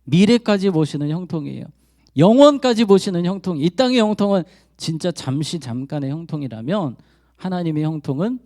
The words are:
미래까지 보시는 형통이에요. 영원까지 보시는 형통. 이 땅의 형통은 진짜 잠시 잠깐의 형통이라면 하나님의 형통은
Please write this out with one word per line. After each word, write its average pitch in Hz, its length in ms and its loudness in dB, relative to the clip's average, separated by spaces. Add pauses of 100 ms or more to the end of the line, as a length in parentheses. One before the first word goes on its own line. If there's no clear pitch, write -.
미래까지 202 640 2
보시는 151 400 -2
형통이에요. 156 540 -8 (520)
영원까지 240 680 6
보시는 190 400 2
형통. 180 340 -4
이 160 120 0
땅의 254 280 0
형통은 202 440 0 (340)
진짜 165 360 -6
잠시 143 480 -6
잠깐의 135 500 -8
형통이라면 147 840 -8 (400)
하나님의 170 480 -4
형통은 156 600 -4